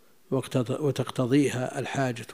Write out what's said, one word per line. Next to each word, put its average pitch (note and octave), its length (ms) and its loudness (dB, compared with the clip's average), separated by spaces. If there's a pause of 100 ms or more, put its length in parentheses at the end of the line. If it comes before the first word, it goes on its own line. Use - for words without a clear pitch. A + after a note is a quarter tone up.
(300)
واقتض-، B2+ 500 0
وتقتضيها C3 1000 2
الحاجة B2 560 -2